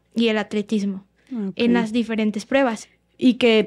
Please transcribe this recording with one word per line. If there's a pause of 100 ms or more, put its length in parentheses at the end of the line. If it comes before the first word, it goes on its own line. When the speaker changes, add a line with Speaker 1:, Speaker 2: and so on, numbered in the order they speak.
(140)
Speaker 1:
y
el
atletismo (280)
Speaker 2:
Ok.
Speaker 1:
en
las
diferentes
pruebas. (300)
Speaker 2:
Y
que